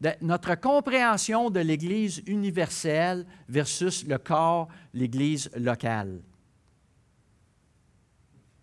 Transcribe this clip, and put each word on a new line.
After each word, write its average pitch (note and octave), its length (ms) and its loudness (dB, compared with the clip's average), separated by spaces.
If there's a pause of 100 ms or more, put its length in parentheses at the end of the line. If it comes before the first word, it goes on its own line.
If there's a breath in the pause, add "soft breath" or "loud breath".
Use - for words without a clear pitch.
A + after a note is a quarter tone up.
de, D3+ 80 2 (120)
notre F3 340 0
compréhension A#3+ 960 2
de F#3 80 2
l'Église E3+ 680 0
universelle F3+ 1000 0 (200 loud breath)
versus D3 600 -2
le C3+ 100 0
corps, E3 520 2 (260 loud breath)
l'Église C3 600 0
locale. A2+ 640 -2 (2500)